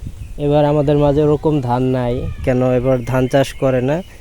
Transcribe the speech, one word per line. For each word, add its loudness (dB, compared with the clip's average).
এবার 4
আমাদের 2
মাঝে 2
ওরকম 2
ধান 0
নাই। -2
কেন 2
এবার 0
ধান 0
চাষ 0
করে 0
না, -2